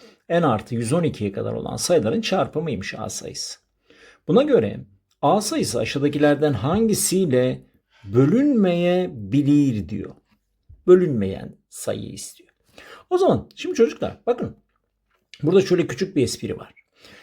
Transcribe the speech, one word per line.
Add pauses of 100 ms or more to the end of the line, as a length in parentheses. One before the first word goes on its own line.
(280)
N
artı
yüz
on
ikiye
kadar
olan
sayıların
çarpımıymış
A
sayısı. (680)
Buna
göre (420)
A
sayısı
aşağıdakilerden
hangisiyle (420)
bölünmeyebilir
diyor. (720)
Bölünmeyen (120)
sayıyı
istiyor. (600)
O
zaman
şimdi
çocuklar
bakın (840)
burada
şöyle
küçük
bir
espri
var. (400)